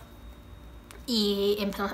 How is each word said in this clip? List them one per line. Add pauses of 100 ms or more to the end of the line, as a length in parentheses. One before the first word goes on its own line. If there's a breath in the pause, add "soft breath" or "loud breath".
(1080)
y
empezamos